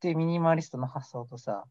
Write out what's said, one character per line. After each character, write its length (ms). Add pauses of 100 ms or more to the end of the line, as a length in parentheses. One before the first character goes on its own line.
て 100
い 20
う 60
ミ 80
ニ 120
マ 160
リ 60
ス 80
ト 80
の 100
発 220
想 160
と 140
さ、 320